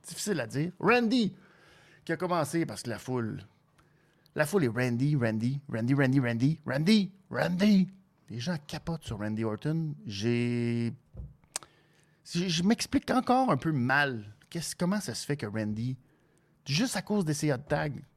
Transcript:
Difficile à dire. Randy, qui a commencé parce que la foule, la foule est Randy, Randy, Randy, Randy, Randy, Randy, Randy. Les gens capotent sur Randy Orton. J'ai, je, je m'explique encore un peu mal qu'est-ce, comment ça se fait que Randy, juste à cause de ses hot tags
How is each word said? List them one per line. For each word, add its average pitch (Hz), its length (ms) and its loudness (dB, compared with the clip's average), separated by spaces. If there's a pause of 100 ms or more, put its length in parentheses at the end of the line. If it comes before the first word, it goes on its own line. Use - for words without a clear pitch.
Difficile 190 340 -4
à 113 60 -4
dire. 143 320 -2
Randy, 226 560 2 (680)
qui 165 80 -4
a 160 40 0
commencé 170 480 0
parce 101 180 -8
que 120 80 -8
la 101 80 -6
foule, 110 440 -4 (920)
la 147 120 2
foule 185 180 2
est 120 40 2
Randy, 123 480 0
Randy, 120 520 0
Randy, 117 260 0
Randy, 135 260 4
Randy, 123 440 0
Randy, 170 480 2 (180)
Randy. 180 580 4 (400)
Les 110 100 -10
gens 165 180 -4 (100)
capotent - 380 -8
sur 107 140 -6
Randy 107 260 -2
Orton. 147 500 -2 (120)
J'ai, 120 880 0 (1300)
je, 175 240 -2
je 170 140 0
m'explique 233 480 2
encore 247 400 4
un 147 60 4
peu 160 160 0
mal 131 520 2 (240)
qu'est-ce, - 280 -8
comment 190 240 0
ça 117 140 -8
se - 100 -8
fait 143 120 -2
que 120 100 -6
Randy, 110 500 -2 (720)
juste 190 300 0
à 185 60 -4
cause 208 220 0
de 151 80 0
ses 147 200 0
hot 120 60 -2
tags 151 320 -2 (260)